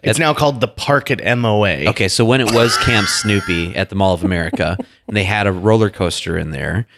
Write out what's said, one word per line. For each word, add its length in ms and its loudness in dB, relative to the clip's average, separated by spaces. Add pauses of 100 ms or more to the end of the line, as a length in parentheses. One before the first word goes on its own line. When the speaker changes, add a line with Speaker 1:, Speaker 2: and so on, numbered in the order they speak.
Speaker 1:
It's 160 0
Speaker 2:
at 20 0
Speaker 1:
now 140 2
called 260 0
the 80 0
Park 440 -2
at 120 -4
M 200 0
O 200 4
A. 240 0
Speaker 2:
Okay, 200 0
so 160 2
when 160 4
it 120 0
was 260 2
Camp 280 2
Snoopy 680 -2
at 140 -4
the 40 -10
Mall 200 2
of 100 -6
America, 520 -2 (160)
<laughs> 160 -20
and 80 -4
they 80 0
had 220 0
a 60 2
roller 380 2
coaster 480 -4
in 140 -6
there, 340 -4 (100)